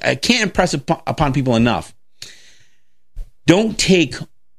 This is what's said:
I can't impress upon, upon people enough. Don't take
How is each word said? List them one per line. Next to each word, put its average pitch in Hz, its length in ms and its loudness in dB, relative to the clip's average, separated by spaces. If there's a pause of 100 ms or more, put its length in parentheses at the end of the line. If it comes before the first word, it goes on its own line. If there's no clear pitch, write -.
I 127 120 -4
can't 226 300 0
impress 180 280 0
upon, 156 340 -2
upon 139 280 0
people 131 200 2
enough. 113 400 0 (1500)
Don't 202 320 2
take 170 360 0 (440)